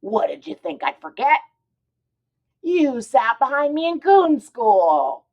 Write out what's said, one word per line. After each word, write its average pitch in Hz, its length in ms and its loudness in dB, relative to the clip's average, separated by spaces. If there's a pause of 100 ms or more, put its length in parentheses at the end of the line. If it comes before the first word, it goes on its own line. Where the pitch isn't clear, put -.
What 214 260 -2
did - 200 -8
you 311 80 -10
think - 280 -12
I'd - 180 -6
forget? 254 380 -2 (1200)
You 302 400 0
sat 233 380 0
behind 285 340 -2
me 320 140 -4
in 339 120 -4
coon 349 400 4
school. 170 920 0